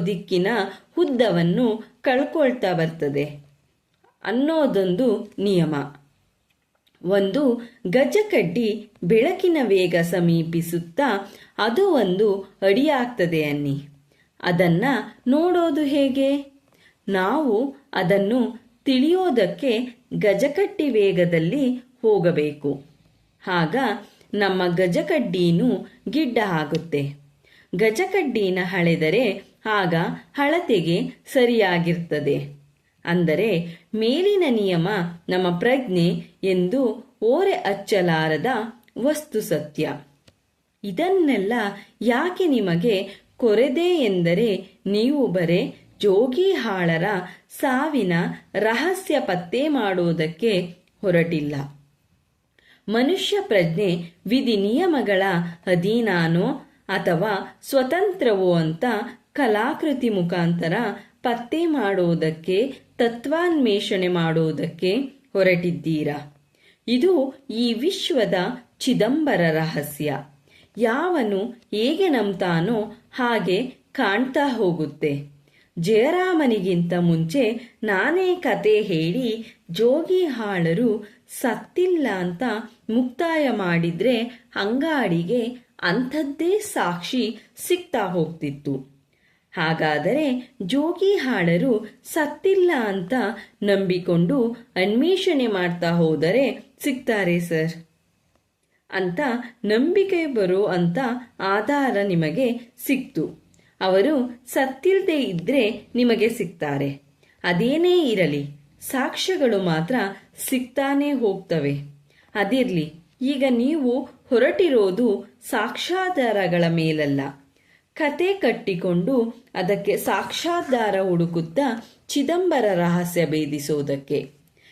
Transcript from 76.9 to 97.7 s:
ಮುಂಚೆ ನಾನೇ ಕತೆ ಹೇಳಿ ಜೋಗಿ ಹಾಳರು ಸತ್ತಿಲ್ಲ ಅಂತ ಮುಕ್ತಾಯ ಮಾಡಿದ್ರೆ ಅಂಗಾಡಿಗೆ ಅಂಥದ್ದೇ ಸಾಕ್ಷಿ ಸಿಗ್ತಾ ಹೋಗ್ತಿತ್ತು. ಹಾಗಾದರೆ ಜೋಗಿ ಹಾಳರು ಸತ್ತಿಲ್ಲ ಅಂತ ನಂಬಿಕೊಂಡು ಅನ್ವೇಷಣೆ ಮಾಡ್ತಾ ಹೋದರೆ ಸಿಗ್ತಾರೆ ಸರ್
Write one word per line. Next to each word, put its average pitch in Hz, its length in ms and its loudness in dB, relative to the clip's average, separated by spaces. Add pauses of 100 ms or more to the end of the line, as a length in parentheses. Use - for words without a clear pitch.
ಮುಂಚೆ 175 880 0
ನಾನೇ 302 520 0
ಕತೆ 214 460 2
ಹೇಳಿ 214 640 -2 (260)
ಜೋಗಿ 320 540 2
ಹಾಳರು 208 920 -2 (240)
ಸತ್ತಿಲ್ಲ 302 720 0
ಅಂತ 180 280 -4 (460)
ಮುಕ್ತಾಯ 277 600 0
ಮಾಡಿದ್ರೆ 180 680 0 (360)
ಅಂಗಾಡಿಗೆ 226 880 -2 (380)
ಅಂಥದ್ದೇ 285 800 -2
ಸಾಕ್ಷಿ 214 800 -4 (200)
ಸಿಗ್ತಾ 349 460 -4
ಹೋಗ್ತಿತ್ತು. 147 920 -6 (560)
ಹಾಗಾದರೆ 170 1080 0
ಜೋಗಿ 320 540 0
ಹಾಳರು 220 880 0
ಸತ್ತಿಲ್ಲ 349 760 0
ಅಂತ 196 360 -2 (500)
ನಂಬಿಕೊಂಡು 190 880 2 (240)
ಅನ್ವೇಷಣೆ 277 720 2
ಮಾಡ್ತಾ 175 420 -2
ಹೋದರೆ 170 760 2 (140)
ಸಿಗ್ತಾರೆ 208 600 0
ಸರ್ 165 340 -2 (1200)